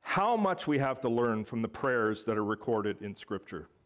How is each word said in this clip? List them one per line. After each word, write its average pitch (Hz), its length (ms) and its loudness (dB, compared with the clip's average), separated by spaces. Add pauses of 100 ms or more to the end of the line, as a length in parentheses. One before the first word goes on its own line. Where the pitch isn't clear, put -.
How 220 320 2
much 190 300 0
we 147 140 2
have 135 220 0
to 127 60 0
learn 117 360 2
from 113 180 -4
the 113 60 -2
prayers 110 560 0
that 110 120 0
are 107 80 0
recorded 107 580 -2
in 101 120 -8
Scripture. 92 540 -10 (180)